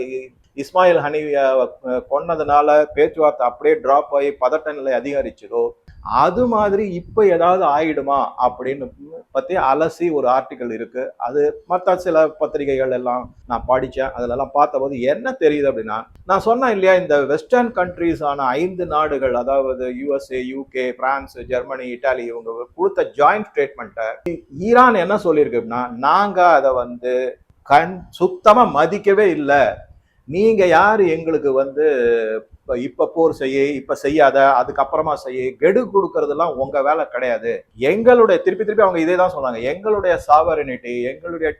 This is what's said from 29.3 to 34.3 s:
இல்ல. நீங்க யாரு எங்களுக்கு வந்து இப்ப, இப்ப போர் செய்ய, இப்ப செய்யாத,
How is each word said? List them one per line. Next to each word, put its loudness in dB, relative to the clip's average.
இல்ல. -2
நீங்க 2
யாரு 4
எங்களுக்கு 0
வந்து 0
இப்ப, -8
இப்ப -2
போர் 2
செய்ய, -2
இப்ப -6
செய்யாத, 4